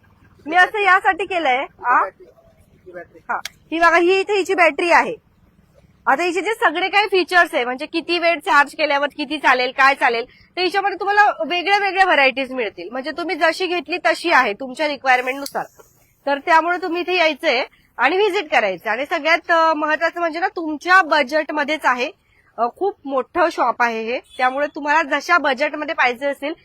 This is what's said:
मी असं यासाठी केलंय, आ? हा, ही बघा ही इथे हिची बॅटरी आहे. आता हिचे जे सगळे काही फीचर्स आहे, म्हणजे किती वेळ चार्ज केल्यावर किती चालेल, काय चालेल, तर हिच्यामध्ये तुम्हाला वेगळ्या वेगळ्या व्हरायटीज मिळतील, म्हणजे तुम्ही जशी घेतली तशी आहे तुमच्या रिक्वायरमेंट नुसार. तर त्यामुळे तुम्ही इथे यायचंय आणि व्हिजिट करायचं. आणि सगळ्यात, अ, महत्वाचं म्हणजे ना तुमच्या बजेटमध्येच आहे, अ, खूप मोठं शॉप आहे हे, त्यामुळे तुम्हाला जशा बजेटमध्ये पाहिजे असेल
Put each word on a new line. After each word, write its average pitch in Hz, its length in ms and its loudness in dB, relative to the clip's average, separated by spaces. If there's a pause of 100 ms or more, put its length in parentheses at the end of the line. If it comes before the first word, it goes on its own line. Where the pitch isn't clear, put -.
(460)
मी 311 100 -2
असं 392 240 2
यासाठी 381 460 2
केलंय, 311 400 0 (200)
आ? 285 200 2 (1200)
हा, 214 100 -2 (320)
ही 320 80 -2
बघा 339 180 4
ही 359 220 4
इथे 392 140 -2
हिची 381 200 0
बॅटरी 339 380 2
आहे. 143 240 2 (920)
आता 277 160 2
हिचे 359 180 -2
जे 415 120 -2
सगळे 359 360 -2
काही 403 160 2
फीचर्स 359 480 2
आहे, 254 120 -2
म्हणजे 254 200 -6
किती 339 340 -4
वेळ 339 200 0
चार्ज 285 320 2
केल्यावर 285 360 -2 (100)
किती 294 200 -6
चालेल, 254 340 2
काय 277 240 4
चालेल, 247 300 0
तर - 360 -12
हिच्यामध्ये 381 380 -2
तुम्हाला 415 260 4 (220)
वेगळ्या 349 300 0
वेगळ्या 392 280 2
व्हरायटीज 269 460 2
मिळतील, 208 380 -8
म्हणजे 262 220 -8
तुम्ही 339 240 -6
जशी 330 300 0
घेतली 339 320 -4
तशी 330 340 -2
आहे 254 220 2
तुमच्या 262 340 -6
रिक्वायरमेंट 262 520 0
नुसार. 247 260 -8 (600)
तर 277 120 -2
त्यामुळे 349 440 2
तुम्ही 349 200 -4
इथे 359 160 -2
यायचंय 311 480 0 (320)
आणि 285 200 0
व्हिजिट 381 340 0
करायचं. 220 380 0
आणि 240 160 -4
सगळ्यात, 330 460 -2
अ, 320 220 4
महत्वाचं 311 460 -2
म्हणजे 330 200 -4
ना 381 80 -2
तुमच्या 349 540 0
बजेटमध्येच 302 840 0
आहे, 269 280 0 (460)
अ, 233 100 0 (100)
खूप 381 180 -4 (100)
मोठं 277 460 0
शॉप 247 300 -2
आहे 226 220 -2
हे, 240 160 -6
त्यामुळे 269 480 -2
तुम्हाला 294 520 0
जशा 349 180 2
बजेटमध्ये 294 580 -2
पाहिजे 254 300 0
असेल 285 280 -4 (120)